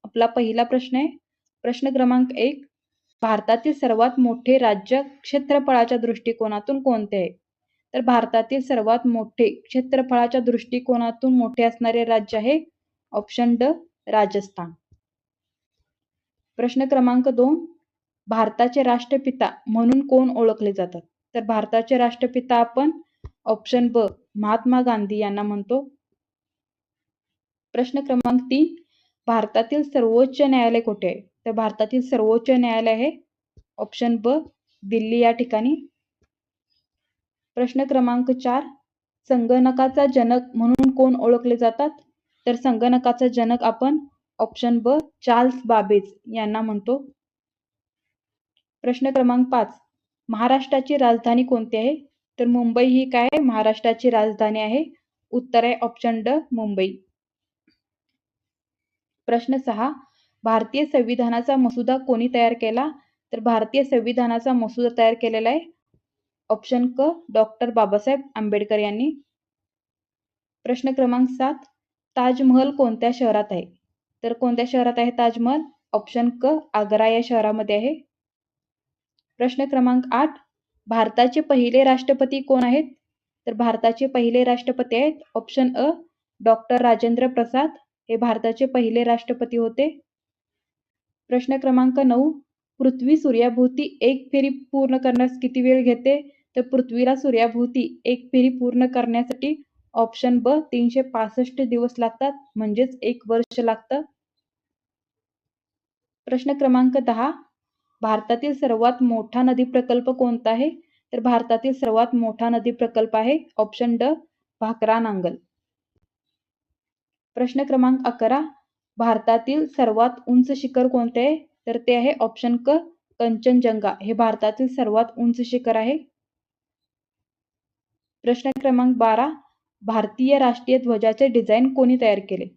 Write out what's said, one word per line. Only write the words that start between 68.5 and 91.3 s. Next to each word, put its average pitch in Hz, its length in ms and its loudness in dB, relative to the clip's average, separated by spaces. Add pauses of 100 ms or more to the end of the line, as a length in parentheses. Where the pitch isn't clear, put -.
यांनी. 214 320 -2 (1500)
प्रश्न 247 260 -4
क्रमांक 254 380 2
सात, 262 240 -4 (640)
ताजमहल 254 580 4
कोणत्या 233 380 0
शहरात 214 380 0
आहे? 180 140 -6 (580)
तर 233 100 -4
कोणत्या 240 340 -2
शहरात 247 320 0
आहे 240 120 2
ताजमहल? 240 500 0 (320)
ऑप्शन 240 360 -2 (120)
क, 254 60 2 (260)
आग्रा 214 340 2
या 226 160 2
शहरामध्ये 214 520 0
आहे. 240 180 -2 (1400)
प्रश्न 254 280 -2
क्रमांक 254 460 2
आठ, 285 260 0 (500)
भारताचे 226 540 2
पहिले 254 420 2
राष्ट्रपती 269 580 2
कोण 262 220 2
आहेत? 262 200 2 (640)
तर 233 60 -6
भारताचे 233 540 0
पहिले 247 360 2
राष्ट्रपती 247 520 -2
आहेत 294 240 0 (160)
ऑप्शन 254 400 -2
अ, 269 140 0 (520)
डॉक्टर 226 400 2
राजेंद्र 240 460 2
प्रसाद, 254 420 -2 (400)
हे 226 60 -2
भारताचे 226 500 -2
पहिले 240 380 0
राष्ट्रपती 240 540 -2
होते. 233 320 0 (1400)
प्रश्न 254 280 -2